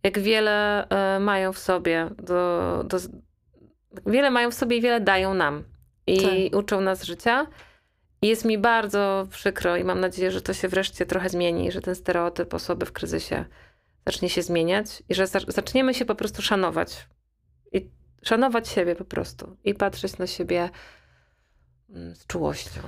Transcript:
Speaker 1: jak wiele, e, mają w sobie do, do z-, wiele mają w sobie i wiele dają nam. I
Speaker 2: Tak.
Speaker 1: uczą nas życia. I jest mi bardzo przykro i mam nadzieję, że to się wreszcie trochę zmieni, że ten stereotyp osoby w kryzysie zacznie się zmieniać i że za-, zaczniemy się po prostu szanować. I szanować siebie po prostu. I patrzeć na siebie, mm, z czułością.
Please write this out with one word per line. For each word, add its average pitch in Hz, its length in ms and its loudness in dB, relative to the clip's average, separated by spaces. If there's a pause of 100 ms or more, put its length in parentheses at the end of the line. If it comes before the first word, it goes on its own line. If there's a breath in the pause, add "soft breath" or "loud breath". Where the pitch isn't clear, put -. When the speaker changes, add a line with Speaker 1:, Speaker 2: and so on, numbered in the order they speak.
Speaker 1:
jak 196 160 0
wiele, 208 680 2
e, 196 320 2
mają 196 320 2
w 190 60 -10
sobie 170 600 0
do, 180 680 0
do 185 120 -2
z-, 180 120 -8 (960)
wiele 262 240 4
mają 240 200 2
w 233 40 -8
sobie 240 220 0
i 233 40 2
wiele 240 200 4
dają 190 340 2
nam. 151 300 0 (420)
I 190 160 4 (280)
Speaker 2:
Tak. 202 100 2
Speaker 1:
uczą 202 200 0
nas 190 220 0
życia. 240 440 0 (760 loud breath)
I 208 60 2
jest 220 160 2
mi 220 140 2
bardzo 202 720 2
przykro 180 460 0
i 180 80 0
mam 185 160 0
nadzieję, 185 300 0
że 185 120 -4
to 190 120 -2
się - 140 -2
wreszcie 185 380 0
trochę 185 220 -2
zmieni, 175 440 0
że 196 80 -6
ten 185 140 -4
stereotyp 175 600 -2
osoby 175 320 -4
w - 60 -16
kryzysie - 520 -4 (600 soft breath)
zacznie 185 220 -2
się 180 140 0
zmieniać 170 680 0
i - 60 0
że 190 120 2
za-, 190 220 0
zaczniemy 262 460 2
się 254 100 -2
po 226 100 0
prostu 208 280 -6
szanować. 170 640 0 (680)
I 190 160 -2 (340)
szanować 233 460 2
siebie 175 280 0
po 180 80 -12
prostu. - 600 -8
I 202 100 2
patrzeć 196 440 -2
na 180 80 -4
siebie, 175 440 -2 (1200 loud breath)
mm, 170 240 -14
z - 120 -20
czułością. 151 600 -4